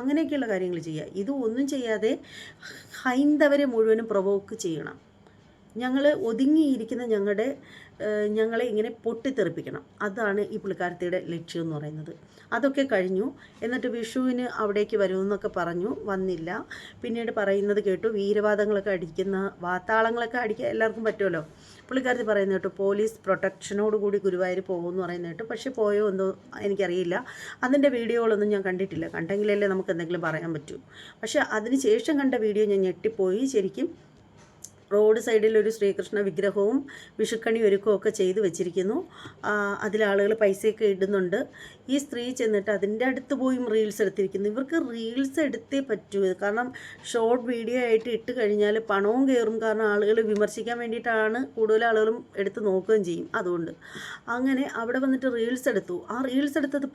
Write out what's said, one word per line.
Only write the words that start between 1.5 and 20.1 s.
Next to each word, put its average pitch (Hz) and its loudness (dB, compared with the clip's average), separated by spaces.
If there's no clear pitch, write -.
ചെയ്യാതെ 226 0
ഹൈന്ദവരെ 285 4
മുഴുവനും 220 4
പ്രൊവോക്ക് 196 0
ചെയ്യണം. 160 -6
ഞങ്ങൾ 262 0
ഒതുങ്ങിയിരിക്കുന്ന 254 2
ഞങ്ങളുടെ, 202 0
ഏഹ്, 208 0
ഞങ്ങളെ 226 0
ഇങ്ങനെ 214 0
പൊട്ടിത്തെറിപ്പിക്കണം. 170 -4
അതാണ് 208 -2
ഈ - -6
പുള്ളിക്കാരത്തിയുടെ 180 -4
ലക്ഷ്യം 170 -6
എന്ന് 160 -4
പറയുന്നത്. 151 -10
അതൊക്കെ 269 0
കഴിഞ്ഞു. 190 0
എന്നിട്ട് 240 -4
വിഷുവിന് 247 -2
അവിടേക്ക് 208 0
വരുമെന്നൊക്കെ 196 0
പറഞ്ഞു, 175 -2
വന്നില്ല. 185 -2
പിന്നീട് 226 -4
പറയുന്നത് 202 2
കേട്ടു, 185 0
വീരവാദങ്ങളൊക്കെ 202 2
അടിക്കുന്ന, 180 -4
വാത്താളങ്ങളൊക്കെ 226 0